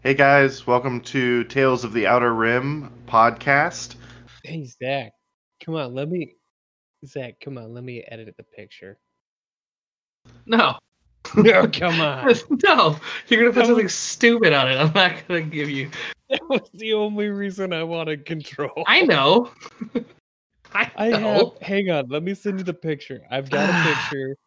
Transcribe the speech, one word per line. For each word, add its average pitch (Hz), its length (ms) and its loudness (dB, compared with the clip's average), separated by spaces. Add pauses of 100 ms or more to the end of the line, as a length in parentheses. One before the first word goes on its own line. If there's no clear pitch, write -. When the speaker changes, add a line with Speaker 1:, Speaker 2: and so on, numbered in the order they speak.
Speaker 1:
Hey, 135 120 2
guys. 139 520 4
Welcome 123 360 0
to 123 420 -2
Tales 127 400 0
of 104 80 -8
the 107 140 0
Outer 120 280 2
Rim 127 560 -2 (160)
podcast. 139 880 0 (480)
Speaker 2:
Hey, 156 200 -12
Zach. 127 480 -8 (520)
Come 160 120 -10
on, 127 180 -8
let 143 140 -8
me, 175 280 -8 (720)
Zach, 127 360 -14
come 135 160 -14
on, 113 160 -18
let 123 100 -16
me 123 240 -14
edit 113 280 -20
the - 60 -20
picture. 98 560 -20 (1500)
Speaker 3:
No. 214 360 2
Speaker 2:
<laughs> - 40 -20 (500)
No, 196 320 6
come 165 320 -2
on. 147 340 2 (140)
Speaker 3:
<laughs> 302 160 0
No, 202 320 4 (320)
you're 226 140 4
gonna 240 100 6
put 240 80 2
Speaker 2:
That 226 60 6
Speaker 3:
something 233 180 4
Speaker 2:
was 180 100 -4
Speaker 3:
stupid 226 600 2
on 131 160 2
it. 131 80 0
I'm 156 160 4
not 185 180 4 (160)
gonna 170 140 -2
give 151 260 -6
you 143 220 -6 (200)
Speaker 2:
<laughs> - 200 -20
That 262 180 -4
was - 240 -4
the 220 220 -4
only 208 340 -4
reason 196 460 -6
I 160 100 -6
wanted 156 400 -6
control. 151 640 -8
Speaker 3:
I 285 160 4
know. 185 480 4 (440)
<laughs> - 800 -14
I 226 220 -2
Speaker 2:
I 214 140 -2
Speaker 3:
know. 214 500 0
Speaker 2:
have, - 20 -18
hang 196 280 -2
on, 143 180 -2
let 147 140 -4
me 190 120 -4
send 190 240 -6
you 185 60 -6
the 175 100 -6
picture. 147 560 -8
I've 135 200 -4
got 143 180 0
a 165 260 0
Speaker 3:
<sighs> - 0 -
Speaker 2:
picture. 139 420 -6 (100)